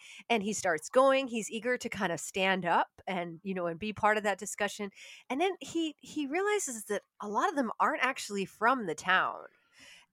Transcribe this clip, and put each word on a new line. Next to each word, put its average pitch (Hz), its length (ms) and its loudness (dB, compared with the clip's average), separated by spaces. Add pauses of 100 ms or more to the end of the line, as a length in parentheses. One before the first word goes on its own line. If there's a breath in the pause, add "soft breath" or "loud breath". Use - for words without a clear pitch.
(320 loud breath)
And 220 140 2
he 214 80 -2
starts 170 360 -2
going, 269 380 6
he's 226 240 -6
eager 226 260 -2
to 202 120 -8
kind 180 240 -2
of 165 80 -4
stand 190 440 0
up 185 240 4 (180)
and, 175 360 -6
you 196 100 -4
know, 180 140 -2
and 165 140 -4
be 214 120 -4
part 214 240 4
of 208 60 0
that 196 160 0
discussion. 202 520 -4 (380 loud breath)
And 262 120 -2
then 381 100 4 (100)
he, 320 380 -4
he 294 300 -6
realizes 359 560 0
that 202 180 -2 (180)
a 208 80 -8
lot 247 200 2
of 339 80 0
them 233 240 0
aren't 247 220 4
actually 208 420 -2
from 233 420 2
the 156 80 -2
town. 180 460 2 (720 soft breath)